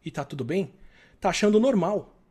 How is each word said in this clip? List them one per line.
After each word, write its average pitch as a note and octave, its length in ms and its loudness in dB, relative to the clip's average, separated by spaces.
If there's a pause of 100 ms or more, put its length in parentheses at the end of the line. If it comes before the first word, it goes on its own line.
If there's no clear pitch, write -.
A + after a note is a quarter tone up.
e E3 40 -10
tá D3+ 140 -10
tudo C#3 220 -10
bem, E3 280 -4 (460)
tá G3 100 0
achando G#3 300 4
normal G#3 720 0